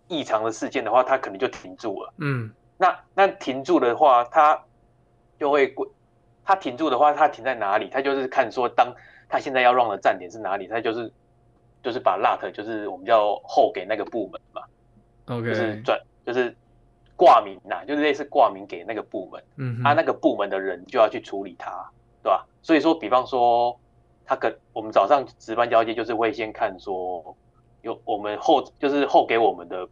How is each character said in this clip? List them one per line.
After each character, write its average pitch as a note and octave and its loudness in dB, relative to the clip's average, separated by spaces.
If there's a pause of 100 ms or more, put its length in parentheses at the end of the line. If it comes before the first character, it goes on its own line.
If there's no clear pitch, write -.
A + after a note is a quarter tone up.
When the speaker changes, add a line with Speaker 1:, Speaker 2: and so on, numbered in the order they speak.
Speaker 1:
异 D3+ -4
常 A2 -2
的 A2 -2
事 - -8
件 B2+ -6
的 G#2+ -4
话， B2 6
它 C3+ 0
可 A#2+ -10
能 G2 -12
就 B2 0
停 C#3 -12
住 G#2+ -8
了。 - -16
Speaker 2:
嗯。 B2+ -6 (300)
Speaker 1:
那， F3+ 2 (180)
那 G3 4
停 G3 -6
住 E3+ 4
的 A#2+ 2
话， B2+ 6
它 D3+ 4 (760)
就 D3 0
会 C#3 4
归， - -8 (560)
它 F#3+ 2
停 C3+ -4
住 D#3 -2
的 B2+ 0
话， D3 4
它 D3+ 4
停 - -6
在 C3 -2
哪 G#2 0
里？ G2 -2
它 C3 -2
就 C#3 -2
是 C3+ -4
看 B2 0
说， C3 -2
当 B2 0 (340)
它 C3+ -2
现 C#3+ -8
在 B2+ 2
要 B2 6
run A#2+ 4
的 G2 -4
站 A2 0
点 F2+ -14
是 A2+ -16
哪 G2 -4
里， F#2+ -12
它 A2+ -4
就 A2+ -2
是， A#2 -8 (680)
就 B2+ -4
是 A2+ -6
把 F#2 2
lat， G#2 -2
就 G#2 -12
是 G#2+ -8
我 F#2+ -8
们 F#2 -20
叫 G#2 4
后 - 0
给 F#2 -8
那 G#2 -4
个 G2+ -6
部 G#2 -8
门 - -18 (120)
嘛。 - -14 (640)
Speaker 2:
OK。 A#2 -6
Speaker 1:
就 A2 -2
是 G#2+ -4
转， - -2 (240)
就 - -6
是 F#4 -2 (640)
挂 D3 8
名 G2 -14 (100)
啦， F#2 -6
就 D3 -6
是 D3 -2
类 D3 2
似 D3 -8
挂 B2+ 4
名 G2 -8
给 F2 -14
那 A2+ -8
个 G#2 -6
部 - -12
门。 A2+ -16 (140)
Speaker 2:
嗯 B2 -6
哼。 C#3 0
Speaker 1:
啊， C#3+ 4
那 - 2
个 - 0
部 - 0
门 G2+ -2
的 F#2+ -4
人 F#2 -6
就 B2 -2
要 G#2+ 6
去 A#2 -8
处 G2 -8
理 F2+ -14
它， F#2 -12 (320)
对 A2+ 0
吧？ - 0 (160)
所 E3 4
以 C#3+ 4
说， D#3+ 2
比 A2+ -6
方 B2 2
说， A#2+ 2 (480)
他 - -2
可， - -2 (180)
我 A2+ -8
们 A2 -10
早 G2+ 4
上 C#3 2 (120)
值 A2 -10
班 A#2 0
交 A2+ 4
接， A2+ -4
就 A2+ -4
是 A#2 -4
会 A2 0
先 G#2+ -8
看 G2 -6
说， F#2 -8 (460)
有 - -10
我 A2 -4
们 G#2 -6
后， - 4 (160)
就 C#3+ 0
是 C#3+ 2
后 C#3 4
给 A#2 2
我 G#2 4
们 F2 -14
的 F#2 -8